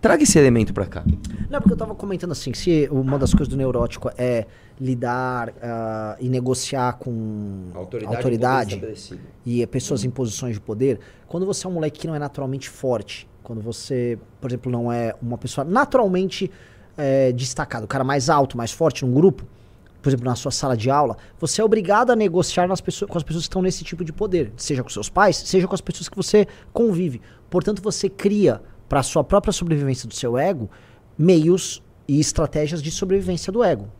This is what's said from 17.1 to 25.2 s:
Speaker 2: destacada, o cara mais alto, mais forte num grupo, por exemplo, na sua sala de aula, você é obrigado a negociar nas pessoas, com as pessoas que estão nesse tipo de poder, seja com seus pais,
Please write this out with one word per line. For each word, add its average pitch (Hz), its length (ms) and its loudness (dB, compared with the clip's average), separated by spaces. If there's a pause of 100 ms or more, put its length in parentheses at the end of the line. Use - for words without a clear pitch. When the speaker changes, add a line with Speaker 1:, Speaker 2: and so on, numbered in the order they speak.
Speaker 2:
destacada, 123 520 -4
o - 40 -12
cara 135 160 -2
mais 139 260 0
alto, 143 260 4
mais 117 140 -4
forte - 340 0
num 123 80 2
grupo, 160 320 6 (560)
por 143 100 2
exemplo, 123 160 0
na 127 100 0
sua 135 160 -6
sala 131 240 0
de 110 140 0
aula, 139 260 2 (240)
você - 200 -2
é 220 40 2
obrigado 214 480 4
a 233 40 6
negociar 180 520 2
nas 185 120 0
pessoas, - 300 -6
com 175 80 -2
as 156 60 -2
pessoas 160 180 -4
que - 60 -6
estão 190 140 -2
nesse 185 200 0
tipo 165 220 -6
de 160 80 -8
poder, 175 440 0
seja 131 240 -2
com 123 100 -4
seus - 200 -6
pais, 190 280 6